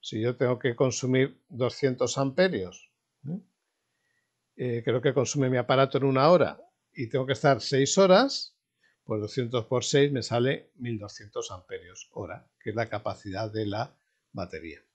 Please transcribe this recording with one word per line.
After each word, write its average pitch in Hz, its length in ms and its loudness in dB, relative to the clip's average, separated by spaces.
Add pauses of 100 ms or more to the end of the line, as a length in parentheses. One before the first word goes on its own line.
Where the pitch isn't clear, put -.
Si 113 200 -8
yo 120 160 -2
tengo 123 220 0
que 120 180 -2
consumir 131 720 0
doscientos 127 680 -2
amperios, 139 760 -2 (360)
¿eh? 180 120 -8 (1160)
Eh, 120 280 -4
creo 123 160 0
que 117 140 2
consume 135 340 0
mi 127 80 0
aparato 131 400 2
en 131 80 2
una 135 240 4
hora 139 320 4 (320)
y 123 160 -8
tengo 127 160 -2
que 135 80 -2
estar 135 300 2
seis 135 340 2
horas, 196 640 4 (460)
pues 107 180 -4
doscientos 117 440 -4
por 123 180 -2
seis 143 280 2
me 127 100 -4
sale 120 520 -2
mil 120 240 -8
doscientos 104 520 -12
amperios 90 600 -16
hora, 95 380 -14 (120)
que 110 80 -8
es 101 60 -6
la - 140 -4
capacidad 104 600 -8
de 110 160 -4
la 104 300 -6 (360)
batería. 82 480 -12 (140)